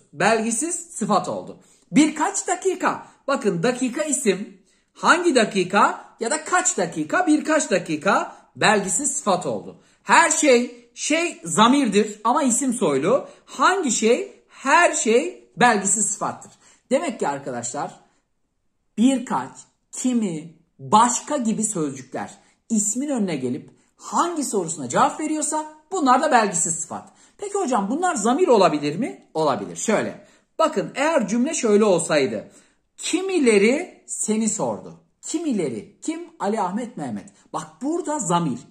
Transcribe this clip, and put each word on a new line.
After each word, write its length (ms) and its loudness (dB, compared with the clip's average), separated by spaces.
Belgisiz 600 0
sıfat 540 -2
oldu. 300 -10
Birkaç 560 2
dakika. 580 -2
Bakın 340 0
dakika 400 -2
isim. 560 -2
Hangi 420 2
dakika 680 2
ya 100 -4
da 140 -2
kaç 340 0
dakika? 480 -2
Birkaç 440 2
dakika 640 0
belgisiz 600 2
sıfat 300 0
oldu. 340 -8
Her 280 4
şey, 640 2
şey 500 -2
zamirdir 800 2
ama 180 2
isim 320 0
soylu. 540 0
Hangi 460 2
şey? 580 0
Her 440 2
şey 640 0
belgisiz 540 2
sıfattır. 420 -8
Demek 300 -2
ki 80 -2
arkadaşlar 720 -8
birkaç, 520 0
kimi, 640 -4
başka 580 2
gibi 280 -2
sözcükler 640 -8
ismin 400 -2
önüne 280 -2
gelip 340 -6
hangi 480 -4
sorusuna 440 -4
cevap 320 0
veriyorsa 460 -4
bunlar 300 2
da 100 0
belgisiz 420 0
sıfat. 340 -12
Peki 160 -10
hocam 360 -2
bunlar 240 0
zamir 340 0
olabilir 480 2
mi? 380 -8
Olabilir. 420 -2
Şöyle. 500 -2
Bakın 360 0
eğer 340 0
cümle 260 0
şöyle 300 4
olsaydı. 680 0
Kimileri 1080 0
seni 420 -4
sordu. 520 -6
Kimileri? 800 -6
Kim? 180 -6
Ali, 200 -2
Ahmet, 360 -6
Mehmet. 340 -10
Bak 140 -8
burada 360 -4
zamir. 400 -2